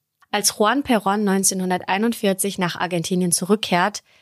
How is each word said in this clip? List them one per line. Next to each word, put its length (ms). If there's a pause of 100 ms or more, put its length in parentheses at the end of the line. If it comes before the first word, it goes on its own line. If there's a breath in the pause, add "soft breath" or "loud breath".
(300)
Als 280
Juan 240
Perón 420
neunzehnhunderteinundvierzig 1300
nach 200
Argentinien 560
zurückkehrt, 720 (200 soft breath)